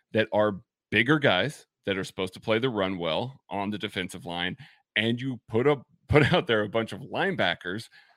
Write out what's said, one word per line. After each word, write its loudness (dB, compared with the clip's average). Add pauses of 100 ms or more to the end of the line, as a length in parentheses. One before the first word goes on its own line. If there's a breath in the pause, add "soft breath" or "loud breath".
(120 soft breath)
that 2
are 2 (300)
bigger 4
guys 2 (200)
that 0
are -2
supposed -6
to -18
play 0
the 0
run -2
well -4
on -4
the -6
defensive -8
line, -6 (380 loud breath)
and 0
you -8
put 0
up, 2 (140)
<laughs> -14
put 6
out 2
there 2
a -4
bunch -2
of -8
linebackers -2 (280 soft breath)